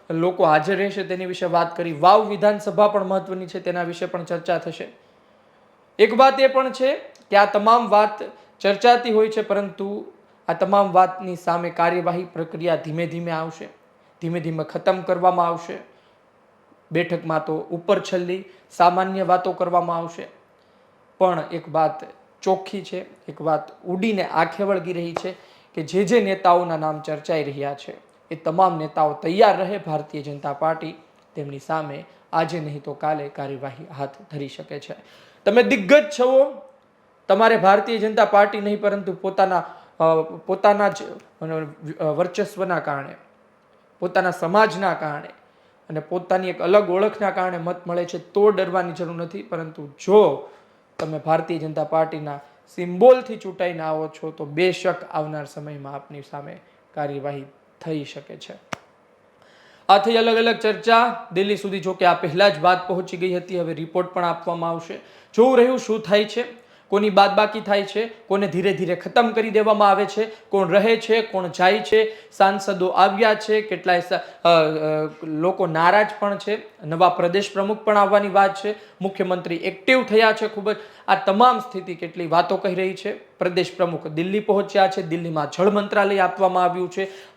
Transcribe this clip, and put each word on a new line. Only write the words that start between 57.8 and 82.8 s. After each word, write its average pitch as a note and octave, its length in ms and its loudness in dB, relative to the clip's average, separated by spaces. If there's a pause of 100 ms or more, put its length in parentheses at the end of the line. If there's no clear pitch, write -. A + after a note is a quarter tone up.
થઈ D#3 240 -6
શકે - 320 -18
છે. - 180 -20 (1300)
આ G3 100 8
થઈ A3+ 180 2
અલગ A3+ 200 4
અલગ A#3 220 2
ચર્ચા. A3+ 760 2
દિલ્હી G3 240 0
સુધી F#3+ 240 -6
જો F#3 120 -4
કે F#3 120 -2
આ E3+ 100 6
પહેલા F3+ 340 2
જ D3+ 120 0
વાત F3+ 280 2
પહોંચી F#3 280 -4
ગઈ F3+ 200 -2
હતી, F3+ 240 -6
હવે E3 140 -4
રિપોર્ટ E3+ 340 -4
પણ F3+ 160 -4
આપવામાં E3+ 460 -4
આવશે. E3+ 300 -10 (340)
જોવું B3+ 240 6
રહ્યું B3+ 200 4
શું A3 220 -4
થાય G#3 240 2
છે, A#3+ 200 -6 (440)
કોની G#3 220 2
બાદબાકી G3+ 500 4
થાય G3+ 220 0
છે, G#3+ 240 -4
કોને G3+ 420 -4
ધીરે F3+ 260 0
ધીરે F3 220 -2
ખતમ A3 360 0
કરી A3 180 0
દેવામાં G#3 400 4
આવે G3 160 2
છે, G#3+ 180 -4
કોણ G3 440 -2
રહે G3+ 280 4
છે, A3 260 0
કોણ F#3+ 260 -6
જાય F#3+ 320 2
છે, A3 520 0
સાંસદો G3 540 0
આવ્યા G3+ 480 4
છે, G#3+ 260 -2
કેટલાય F3+ 400 -2
સ-, F3 120 -6
અ, - 360 -4
અ, D#3 600 2 (140)
લોકો E3+ 440 -2
નારાજ F3+ 520 4
પણ G3+ 200 -2
છે, - 480 -8
નવા E3 220 4
પ્રદેશ F3 440 0
પ્રમુખ G3+ 260 -2
પણ G#3+ 180 0
આવવાની G3+ 320 4
વાત F#3+ 260 4
છે, G#3 180 -6 (280)
મુખ્યમંત્રી F3+ 560 -4
એક્ટિવ A3+ 480 0
થયા A3 280 4
છે G#3+ 160 -4
ખૂબ G#3 220 -6
જ. G#3 60 -4 (320)
આ G3 60 4
તમામ A3 440 4
સ્થિતિ F3+ 360 -10
કેટલી E3+ 320 -8
વાતો F3 300 2
કહી F#3 180 -4
રહી F#3 200 -2